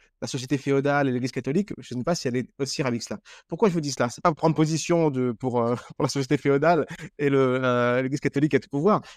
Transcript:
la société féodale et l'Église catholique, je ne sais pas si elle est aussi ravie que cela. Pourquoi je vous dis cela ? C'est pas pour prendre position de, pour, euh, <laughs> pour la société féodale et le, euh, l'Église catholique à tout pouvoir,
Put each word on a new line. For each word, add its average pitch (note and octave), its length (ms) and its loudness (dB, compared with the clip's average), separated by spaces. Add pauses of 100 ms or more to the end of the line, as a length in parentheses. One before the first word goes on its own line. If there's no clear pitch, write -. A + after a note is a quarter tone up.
(220)
la C3+ 80 -6
société C3 280 -4
féodale C#3 520 0
et - 20 -2
l'Église B2 220 -2
catholique, D3 440 -2
je B2 160 -14
ne B2 60 -6
sais B2 60 -4
pas E3+ 100 0
si C#3 140 -4
elle A#2+ 80 -2
est B2+ 200 -4
aussi C#3 240 -4
ravie B2 180 -2
que - 40 -14
cela. - 160 -10 (300)
Pourquoi F3+ 180 2
je F3 60 2
vous E3+ 80 -2
dis C#3+ 100 -4
cela ? - 180 0
C'est - 120 -14
pas F3 80 4
pour D#3 80 0
prendre D#3+ 180 2
position D#3+ 560 2
de, B2+ 220 0
pour, A#2+ 280 -2
euh, A#2+ 140 0
<laughs> - 220 -10
pour - 60 -2
la D3 40 2
société C#3 300 0
féodale C#3+ 500 4 (320)
et C#3+ 100 2
le, C3 320 4
euh, B2 400 2
l'Église C3 200 -2
catholique C#3+ 320 0
à C3+ 80 4
tout - 80 -18
pouvoir, D#3+ 320 2 (160)